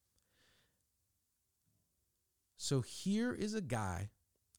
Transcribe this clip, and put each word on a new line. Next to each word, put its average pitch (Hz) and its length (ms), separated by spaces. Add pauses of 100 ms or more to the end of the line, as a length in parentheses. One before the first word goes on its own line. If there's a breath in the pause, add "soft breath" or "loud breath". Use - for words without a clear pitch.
(2500 soft breath)
So 139 240
here 220 520
is 214 200
a 220 80
guy 104 480 (500)